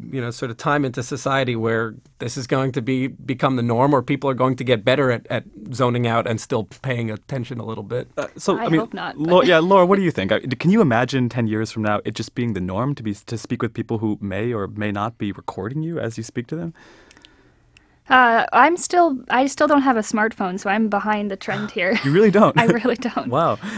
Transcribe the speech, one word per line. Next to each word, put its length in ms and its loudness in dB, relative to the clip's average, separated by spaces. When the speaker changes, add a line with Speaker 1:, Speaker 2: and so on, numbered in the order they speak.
Speaker 1:
you 100 -6
know, 80 -4
sort 220 -6
of 60 -12
time 280 0
into 160 -4
society 540 -2
where 400 -2
this 180 -8
is 80 -8
going 280 0
to 100 -4
be, 240 -2
become 480 -2
the 80 0
norm, 300 2
or 100 4
people 260 -2
are 60 0
going 220 2
to 60 -6
get 220 0
better 260 2
at, 200 -4
at 120 -4
zoning 320 0
out 220 0
and 120 -2
still 260 -2
paying 260 -4
attention 500 -8
a 60 -10
little 180 -10
bit. 320 -8
Speaker 2:
Uh, 120 -6
so, 220 0
Speaker 3:
I 60 -2
Speaker 2:
I 40 0
mean, 100 4
Speaker 3:
hope 140 -4
not, 240 -8
Speaker 2:
Lo-, 220 4
Speaker 3:
but 80 4
Speaker 2:
yeah, 100 6
Laura, 300 6
what 80 4
do 80 2
Speaker 3:
<laughs> 60 2
Speaker 2:
you 20 -2
think? 200 0
Uh, 80 2
d-, 160 -6
can 140 0
you 120 6
imagine 460 2
ten 200 -2
years 240 -2
from 100 -6
now 240 0
it 80 -6
just 220 -8
being 180 -2
the 80 -4
norm 320 -2
to 80 -12
be, 140 -4
to 240 -10
speak 240 -6
with 100 -4
people 240 -4
who 240 -2
may 320 -4
or 140 -4
may 240 -6
not 260 -4
be 140 -4
recording 500 -8
you 180 -6
as 160 -6
you 80 -8
speak 240 -8
to 80 -8
them? 200 -10
Speaker 3:
Uh, 460 6
I'm 220 6
still, 440 2
I 160 2
still 220 0
don't 160 4
have 120 4
a 40 0
smartphone, 600 -2
so 80 -6
I'm 220 2
behind 400 -2
the 80 -6
trend 340 -6
Speaker 2:
<gasps> 80 -6
Speaker 3:
here. 240 0
Speaker 2:
You 80 0
really 200 6
don't? 260 6
Speaker 3:
<laughs> 20 4
I 60 6
really 300 2
don't. 320 -4
Speaker 2:
Wow. 320 2